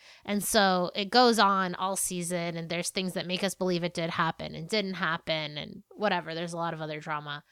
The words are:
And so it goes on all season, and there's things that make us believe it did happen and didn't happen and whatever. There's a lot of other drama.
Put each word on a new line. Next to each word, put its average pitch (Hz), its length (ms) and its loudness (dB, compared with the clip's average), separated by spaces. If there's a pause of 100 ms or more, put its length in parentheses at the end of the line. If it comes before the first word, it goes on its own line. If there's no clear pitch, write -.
(240)
And 202 180 0
so 185 520 4
it 202 160 -4
goes 240 280 8
on 190 360 4
all 185 220 -2
season, 175 600 -2
and 165 120 -6
there's 170 220 -2
things 185 240 -2
that 165 120 -4
make 180 180 -2
us 185 100 -2
believe 180 300 0
it 170 100 -4
did 170 160 -2
happen 160 440 -2
and 160 140 -10
didn't 196 260 0
happen 160 600 -2
and - 340 -10
whatever. 180 440 -2
There's 170 180 -4
a 170 60 -6
lot 170 160 -2
of 156 60 -8
other 156 200 -6
drama. 147 500 -6